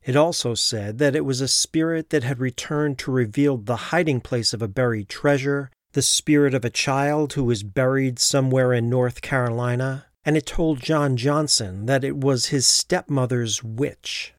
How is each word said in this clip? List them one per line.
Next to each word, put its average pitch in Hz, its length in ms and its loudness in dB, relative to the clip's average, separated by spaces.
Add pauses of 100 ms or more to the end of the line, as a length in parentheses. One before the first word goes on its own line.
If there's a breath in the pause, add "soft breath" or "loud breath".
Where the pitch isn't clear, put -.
It 131 140 0
also 151 360 2
said 107 440 -4
that 143 180 2
it 151 80 0
was 135 160 -2
a 135 80 -2
spirit 160 600 -2
that 147 140 0
had 127 160 -4
returned 143 600 -2
to - 120 -6
reveal 131 440 2
the 110 360 -4
hiding 160 280 2
place 117 340 -2
of 110 80 -6
a 113 60 -2
buried 110 400 -2
treasure, 143 640 -2 (220)
the 139 80 0
spirit 143 520 4
of 123 120 -2
a 120 40 0
child 143 640 0
who 139 120 0
was 117 180 0
buried 131 560 0
somewhere 131 540 4
in 117 160 2
North 123 320 0
Carolina, 123 840 -2 (180)
and 151 100 2
it 151 100 2
told 160 360 0
John 143 340 2
Johnson 120 680 0
that 131 180 2
it 139 140 -4
was 135 300 2
his 135 200 0
stepmother's 127 960 0
witch. 120 760 -6